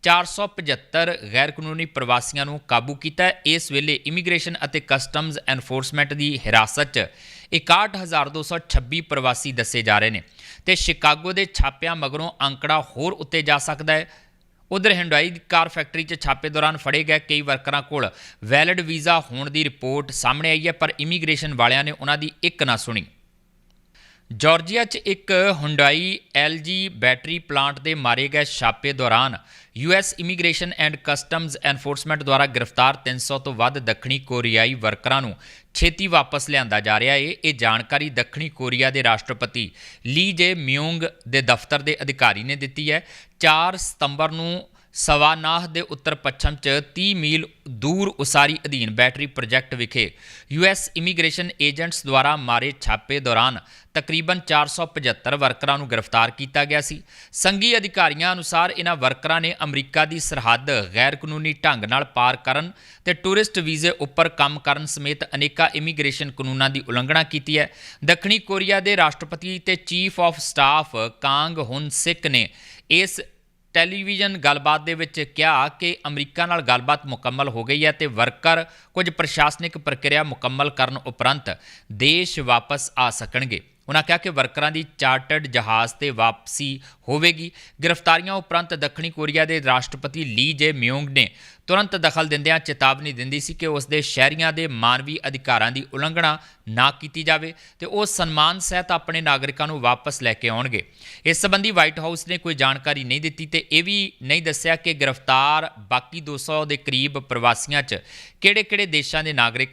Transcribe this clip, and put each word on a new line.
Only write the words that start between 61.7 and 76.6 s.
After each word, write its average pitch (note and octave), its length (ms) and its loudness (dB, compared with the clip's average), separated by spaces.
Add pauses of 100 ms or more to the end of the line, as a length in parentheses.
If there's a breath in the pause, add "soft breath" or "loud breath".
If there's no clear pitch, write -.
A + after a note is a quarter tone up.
ਨਾਲ B2+ 200 0
ਪਾਰ B2+ 320 2
ਕਰਨ D3+ 360 -4 (320 loud breath)
ਤੇ F3 100 0
ਟੂਰਿਸਟ G3+ 440 0
ਵੀਜ਼ੇ D#3+ 320 0
ਉੱਪਰ E3 380 0
ਕੰਮ D3 300 0
ਕਰਨ D3 280 -2
ਸਮੇਤ C#3+ 480 -6
ਅਨੇਕਾਂ D3 400 2
ਇਮੀਗ੍ਰੇਸ਼ਨ D3 560 -4
ਕਾਨੂੰਨਾਂ C3 400 -2
ਦੀ C#3 180 -6
ਉਲੰਘਣਾ C3 340 2
ਕੀਤੀ D3+ 360 -4
ਹੈ। D3 120 0 (340 loud breath)
ਦੱਖਣੀ G3 340 2
ਕੋਰੀਆ G3 420 0
ਦੇ G3+ 160 2
ਰਾਸ਼ਟਰਪਤੀ F3 640 -2
ਤੇ F#3 140 -2
chief F3+ 580 0
of D#3+ 60 -8
staff C#3 720 0 (100)
ਕਾਂਗ D3+ 380 0
ਹੁਨ C#3+ 300 -6
ਸਿਕ - 380 -2
ਨੇ B2 220 4 (420 loud breath)
ਇਸ F3+ 300 2 (540)
ਟੈਲੀਵਿਜ਼ਨ G3 640 -2
ਗੱਲਬਾਤ D3 420 2
ਦੇ D#3+ 140 -4
ਵਿੱਚ D#3+ 260 -6
ਕਿਹਾ D3+ 480 2
ਕਿ F3 280 -4 (100)
ਅਮਰੀਕਾ C#3+ 400 -4
ਨਾਲ F3 160 -2